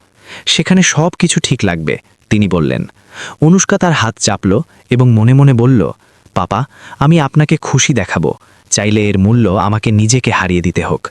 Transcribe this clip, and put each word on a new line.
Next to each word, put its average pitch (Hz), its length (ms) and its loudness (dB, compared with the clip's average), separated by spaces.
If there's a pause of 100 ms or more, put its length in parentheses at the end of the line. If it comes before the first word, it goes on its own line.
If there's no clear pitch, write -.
(460)
"সেখানে 185 360 0
সব 165 360 0
কিছু - 220 -2
ঠিক - 240 -4
লাগবে," 80 340 -4 (320)
তিনি 104 180 2
বললেন। 76 420 -2 (500)
অনুষ্কা 185 380 2
তার 175 140 0
হাত 113 260 -2
চাপল 101 420 -2 (300)
এবং 123 220 2
মনে 113 220 4
মনে 139 180 6
বলল, 117 400 2 (420)
"পাপা, 98 300 -2 (340)
আমি 160 220 4
আপনাকে 151 360 0
খুশি - 380 -2
দেখাবো, 90 400 -2 (360)
চাইলে 104 380 0
এর 98 100 0
মূল্য 110 300 2
আমাকে 104 420 -2
নিজেকে 110 400 2
হারিয়ে 90 320 -2
দিতে 85 220 -4
হোক।" 76 260 -6